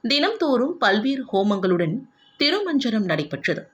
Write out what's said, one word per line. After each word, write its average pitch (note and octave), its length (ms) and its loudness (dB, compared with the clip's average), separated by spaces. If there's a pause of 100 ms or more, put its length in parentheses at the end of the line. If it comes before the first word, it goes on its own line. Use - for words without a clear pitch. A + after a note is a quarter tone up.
தினம்தோறும் D4 720 0
பல்வேறு A#3+ 480 2
ஹோமங்களுடன் F#3+ 680 0 (440)
திருமஞ்சனம் C#4+ 680 0
நடைபெற்றது. D#3 560 -2 (100)